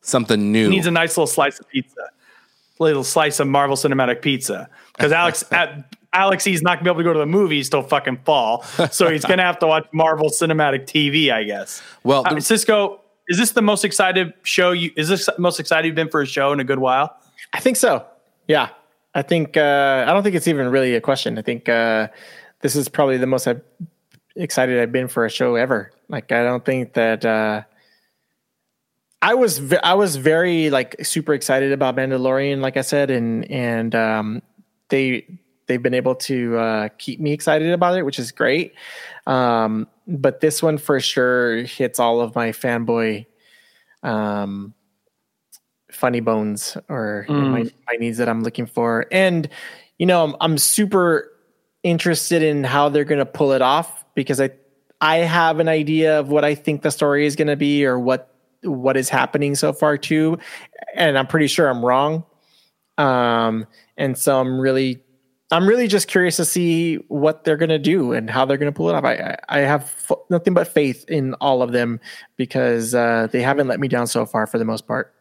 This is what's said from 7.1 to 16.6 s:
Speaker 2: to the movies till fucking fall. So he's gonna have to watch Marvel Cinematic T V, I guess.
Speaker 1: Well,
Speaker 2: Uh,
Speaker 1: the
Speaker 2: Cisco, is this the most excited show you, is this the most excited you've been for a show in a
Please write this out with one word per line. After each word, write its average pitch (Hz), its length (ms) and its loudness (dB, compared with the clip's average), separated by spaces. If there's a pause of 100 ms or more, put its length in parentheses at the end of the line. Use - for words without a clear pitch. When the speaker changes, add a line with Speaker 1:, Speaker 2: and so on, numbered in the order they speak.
Speaker 2:
to 156 60 2
the 147 60 2
movies 156 440 0
till 139 140 0
fucking 139 420 -2
fall. 120 380 2 (280)
So 170 180 2
he's 156 140 -2
gonna 185 200 2
have 175 160 0
to 165 80 2
watch 156 260 2
Marvel 156 360 2
Cinematic 147 580 0
T 147 220 0
V, 147 220 2
I 113 140 0
guess. 101 360 -10 (220)
Speaker 1:
Well, 131 240 4
Speaker 2:
Uh, 170 60 2
Speaker 1:
the 147 80 -2
Speaker 2:
Cisco, 214 580 2 (300)
is 175 80 0
this 226 160 0
the 233 80 2
most 208 240 2
excited 185 480 0 (100)
show 180 300 2
you, 170 240 -4
is 156 100 -2
this 190 200 0
the - 100 -2
most 175 200 0
excited 160 300 0
you've 160 80 -2
been 160 140 -2
for 151 120 0
a 135 60 -2
show 139 240 0
in 143 80 0
a 131 60 -2